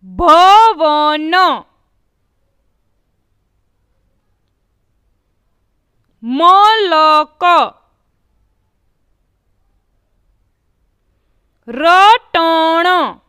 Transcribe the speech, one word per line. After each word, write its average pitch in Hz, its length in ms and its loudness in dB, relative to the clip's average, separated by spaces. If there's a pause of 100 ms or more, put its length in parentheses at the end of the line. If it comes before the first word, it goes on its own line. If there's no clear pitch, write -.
ભવન. 311 1300 0 (4000)
મલક. 320 1200 0 (4000)
રટણ. 330 1600 -2